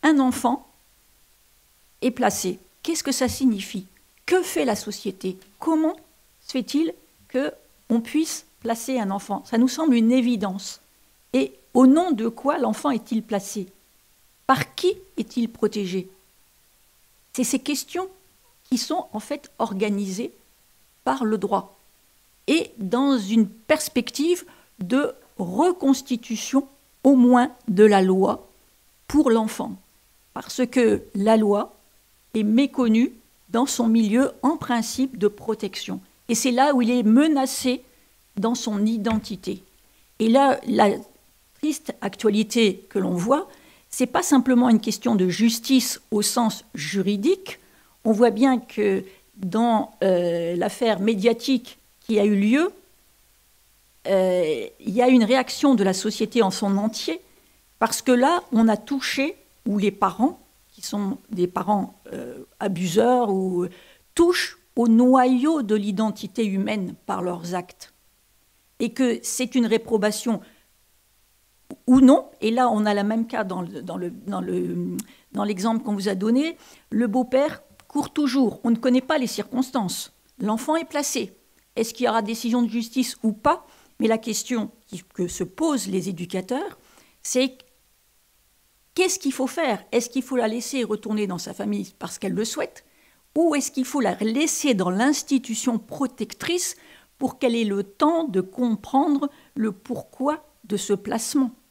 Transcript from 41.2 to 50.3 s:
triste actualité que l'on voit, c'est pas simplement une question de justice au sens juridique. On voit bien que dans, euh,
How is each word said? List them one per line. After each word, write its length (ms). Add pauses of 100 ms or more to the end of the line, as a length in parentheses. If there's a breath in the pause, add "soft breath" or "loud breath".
triste 420
actualité 880
que 100
l'on 140
voit, 340 (420 soft breath)
c'est 180
pas 160
simplement 460
une 120
question 340
de 140
justice 720 (100)
au 100
sens 440 (100)
juridique. 840 (440 soft breath)
On 80
voit 200
bien 280
que 460 (320 loud breath)
dans, 560 (100)
euh, 520